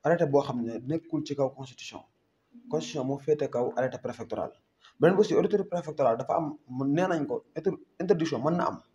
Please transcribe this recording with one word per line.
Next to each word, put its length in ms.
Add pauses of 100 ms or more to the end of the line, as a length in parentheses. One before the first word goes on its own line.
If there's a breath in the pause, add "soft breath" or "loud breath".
arrêté 220
boo 160
xam 220
ne 160
nekkul 460
ci 100
kaw 140
constitution. 520 (680)
Constitution 360
moo 140
féete 300
kaw 280
arrêté 220
préfectoral. 520 (480 soft breath)
Beneen 160
bi 60
aussi, 140
autorité 280
préfectorale 540
dafa 180
am, 220 (100)
mu, 200
nee 200
nañ 200
ko, 180 (100)
inter-, 220 (220)
interdiction 400
mën 180
na 100
am. 140 (140)